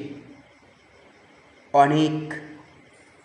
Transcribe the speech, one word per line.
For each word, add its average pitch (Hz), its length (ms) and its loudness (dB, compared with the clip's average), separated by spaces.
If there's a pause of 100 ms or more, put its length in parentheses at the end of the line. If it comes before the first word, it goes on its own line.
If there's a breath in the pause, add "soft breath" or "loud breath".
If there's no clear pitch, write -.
(1700)
অনেক 151 420 4 (1080)